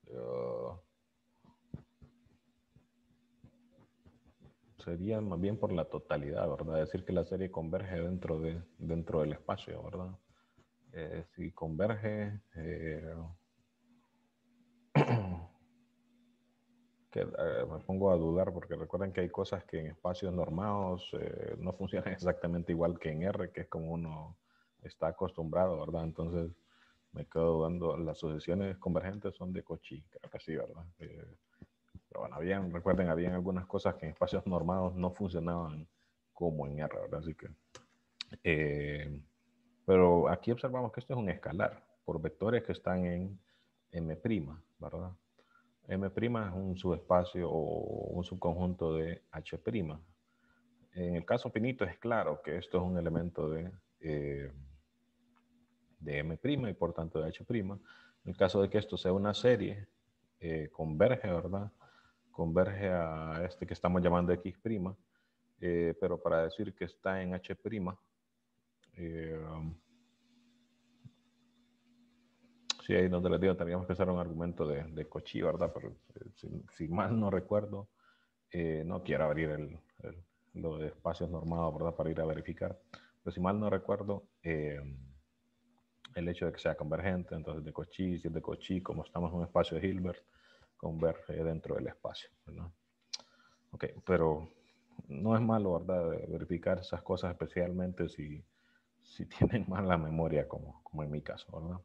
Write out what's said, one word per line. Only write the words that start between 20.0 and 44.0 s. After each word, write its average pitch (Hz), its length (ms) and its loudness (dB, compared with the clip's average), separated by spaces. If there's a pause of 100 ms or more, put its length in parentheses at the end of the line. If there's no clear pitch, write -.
normados, 90 880 -2
eh, - 400 -6
no 92 140 -4
funcionan 95 400 -4
<laughs> - 0 -
exactamente 87 580 0
igual 85 260 2
que 80 140 -4
en 78 120 -2
R, 98 280 -2
que 85 100 -8
es - 60 -8
como 82 240 -4
uno 80 460 -6 (440)
está - 260 -4
acostumbrado, 85 720 2
¿verdad? 82 240 -2
Entonces 85 480 -2 (600)
me 76 140 -8
quedo 82 280 2
dudando, 82 440 2
¿las 78 200 -4
sucesiones 85 600 -2
convergentes 92 580 -2
son 92 160 -8
de 90 120 -6
Cauchy? - 460 -12
Creo - 220 -18
que - 80 -10
sí, 80 160 -6
¿verdad? 82 300 -6 (140)
Eh, 80 360 -14 (720)
pero - 140 -8
bueno, 62 140 -6
habían, 90 360 0
recuerden, 87 380 4
habían 87 240 2
algunas 90 320 0
cosas 95 300 0
que - 100 -10
en 80 80 -6
espacios 90 340 2
normados 92 480 2
no 90 160 2
funcionaban 85 760 -2 (460)
como 78 340 0
en 71 120 -4
R, 76 220 -2
¿verdad? - 180 -4
Así 80 160 -6
que, - 140 -14 (920)
eh, 73 760 0 (680)
pero 87 440 10
aquí 92 220 2
observamos 123 400 0
que - 80 -8
esto - 140 -6
es 127 60 0
un 101 100 0
escalar 87 540 -2 (220)
por 82 160 -2
vectores 104 420 0
que - 80 -4
están 92 340 0
en 90 340 -2 (520)
M 82 260 -4